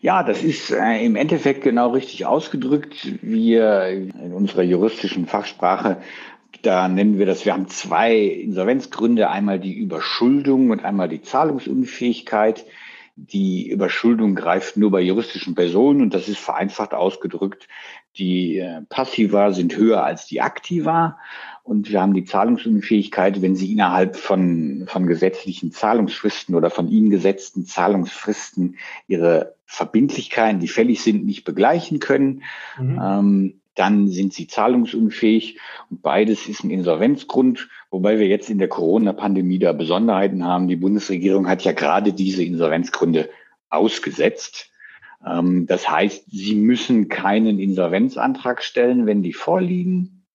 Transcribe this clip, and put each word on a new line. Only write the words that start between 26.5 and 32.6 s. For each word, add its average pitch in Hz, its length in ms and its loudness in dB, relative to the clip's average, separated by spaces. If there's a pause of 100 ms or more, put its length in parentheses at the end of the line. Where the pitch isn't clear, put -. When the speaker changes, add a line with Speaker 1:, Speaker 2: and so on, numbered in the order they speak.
Speaker 1:
oder 82 160 2
von 87 180 -4
ihnen 107 200 4
gesetzten 98 560 0
Zahlungsfristen 92 1120 -2 (320)
ihre 85 460 2 (100)
Verbindlichkeiten, 110 960 0
die 85 80 -4
fällig 113 340 0
sind, 104 220 2
nicht 101 200 -4
begleichen 143 540 0
können. 139 440 0 (360)